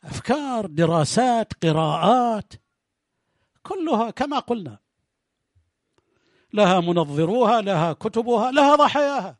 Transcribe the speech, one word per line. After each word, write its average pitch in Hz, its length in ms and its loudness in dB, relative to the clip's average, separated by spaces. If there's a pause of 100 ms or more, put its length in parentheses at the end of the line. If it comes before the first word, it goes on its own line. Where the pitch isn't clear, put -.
أفكار، 254 600 -4
دراسات، 170 840 0
قراءات، 170 1000 0 (1080)
كلها 311 480 -2
كما 285 280 -4
قلنا 180 400 -8 (1700)
لها 190 280 4
منظروها، 175 800 0
لها 170 320 -2
كتبها، 226 580 -2
لها 285 260 4
ضحاياها. 277 640 0